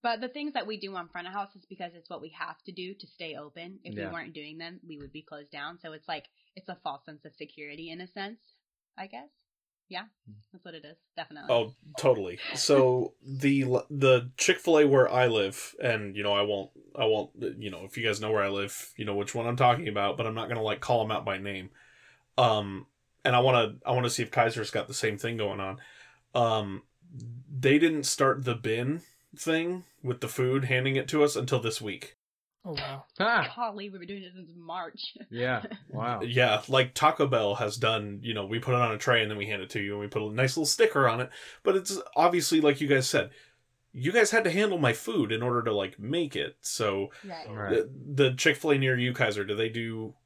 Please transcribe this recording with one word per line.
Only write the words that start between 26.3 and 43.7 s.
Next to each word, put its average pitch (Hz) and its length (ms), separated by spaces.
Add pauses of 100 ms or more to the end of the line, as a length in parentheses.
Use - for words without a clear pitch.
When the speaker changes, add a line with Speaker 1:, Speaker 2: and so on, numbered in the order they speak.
Speaker 3:
Um, 110 500 (280)
they 127 680
didn't 156 260
start - 380
the 120 120
bin 120 480 (340)
thing 170 460 (180)
with 123 200
the 117 60
food, 131 380
handing 131 300
it - 140
to 151 140
us 147 120
until 127 240
this 113 200
week. 104 360 (520)
Speaker 4:
Oh, 175 40
wow. - 340 (140)
Speaker 2:
Ah! 202 360
Speaker 1:
Golly, 208 340
we've 190 100
been 175 80
doing 196 160
it 180 100
since 180 220
March. 170 680
<laughs> - 80
Speaker 2:
Yeah, 120 340 (260)
wow. 110 320
Speaker 3:
Yeah, 120 460
like, 131 280
Taco 156 320
Bell 110 280
has 107 220
done, 110 460
you 117 100
know, 104 120
we 107 140
put 127 140
it 123 80
on 113 120
a 101 40
tray 117 240
and 104 80
then 107 80
we 101 100
hand 104 140
it 92 100
to 107 100
you 101 120
and 101 80
we 104 60
put 107 160
a 107 80
nice 131 260
little 156 80
sticker 147 420
on 117 140
it. 127 80 (340)
But 190 120
it's 190 240 (160)
obviously, 165 460
like 139 200
you 147 60
guys 131 200
said, - 240 (600)